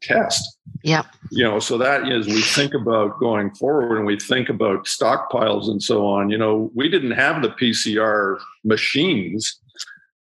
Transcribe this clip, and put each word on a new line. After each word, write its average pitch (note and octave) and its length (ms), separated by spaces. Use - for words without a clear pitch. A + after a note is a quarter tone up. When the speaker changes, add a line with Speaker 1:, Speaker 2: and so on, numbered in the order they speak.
Speaker 1:
test. - 560
Speaker 2:
Yep. D#3 240
Speaker 1:
You A#2+ 140
know, G#2+ 140
so A#2 200
that B2+ 320
is, A#2 160
we A2 160
think C#3+ 320
about A2+ 440
going G#2 360
forward B2 420
and G#2+ 100
we G2+ 120
think B2+ 300
about G#2 360
stockpiles A2 840
and G2+ 120
so G#2 240
on. G2+ 240
You G#2+ 80
know, A2 360
we C3+ 140
didn't D3+ 240
have C#3+ 300
the A#2+ 80
P A#2 220
C - 260
R G#2 400
machines G#2+ 960